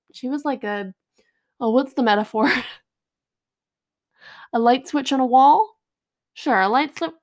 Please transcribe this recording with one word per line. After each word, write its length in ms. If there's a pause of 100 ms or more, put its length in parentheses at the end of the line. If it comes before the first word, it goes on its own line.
(140)
she 160
was 160
like 180
a, 300 (640)
oh, 120
what's 240
the 80
metaphor? 540
<laughs> 60 (1900)
A 60
light 280
switch 260
on 60
a 60
wall? 520 (560)
Sure, 280
a 80
light 260
sli-, 280